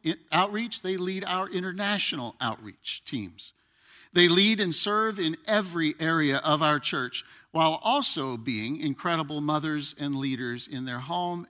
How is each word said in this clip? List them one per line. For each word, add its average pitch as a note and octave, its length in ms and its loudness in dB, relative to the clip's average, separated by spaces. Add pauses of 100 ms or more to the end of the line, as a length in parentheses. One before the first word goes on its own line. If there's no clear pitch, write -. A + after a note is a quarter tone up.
i-, D#3 100 0 (160)
outreach. G#3 520 0
They F#3 160 -2
lead F#3 280 -4
our F#3 220 -2
international F#3 880 -2
outreach A2 680 -8
teams. F#2+ 480 -8 (580)
They F3 160 10
lead G3+ 320 6
and F3 140 0
serve G#3+ 440 0
in E3 180 -2 (100)
every F3 520 0
area D#3 460 2
of D3+ 180 4
our D3+ 160 4
church, B2+ 460 -4 (260)
while D#3+ 320 2
also D#3+ 540 0
being A#2 420 -4
incredible D3+ 640 -2
mothers D3+ 580 -2
and C#3+ 160 -4
leaders B2+ 540 -4
in C3 160 -8
their B2 140 -6
home F3 520 -4